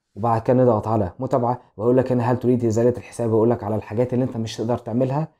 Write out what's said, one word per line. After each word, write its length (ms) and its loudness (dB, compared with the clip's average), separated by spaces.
وبعد 260 0
كده 220 2
نضغط 240 2
على 320 0
متابعة، 420 -2
ويقول 200 2
لك 140 2
هنا 200 0
هل 80 0
تريد 260 2
إزالة 320 2
الحساب، 340 -6
ويقول 180 4
لك 140 0
على 120 -2
الحاجات 380 -4
اللي 120 0
أنت 120 -8
مش 200 -8
تقدر 200 -2
تعملها 500 -2